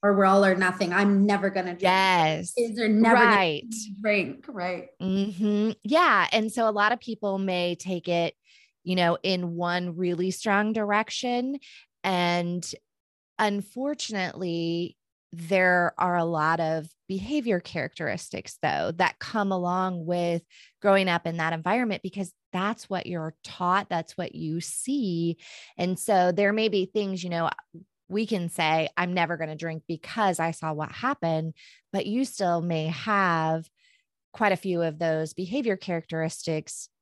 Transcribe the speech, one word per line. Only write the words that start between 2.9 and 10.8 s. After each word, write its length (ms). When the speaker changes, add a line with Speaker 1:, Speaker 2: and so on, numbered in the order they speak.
Speaker 1:
gonna 120
Speaker 2:
Right. 360
Speaker 1:
drink," 460
right? 420
Speaker 2:
Mm-hmm. 720
Yeah. 480
And 200
so 160
a 40
lot 200
of 80
people 380
may 380
take 320
it, 280
you 120
know, 280
in 320
one 400
really 360
strong 420
direction. 880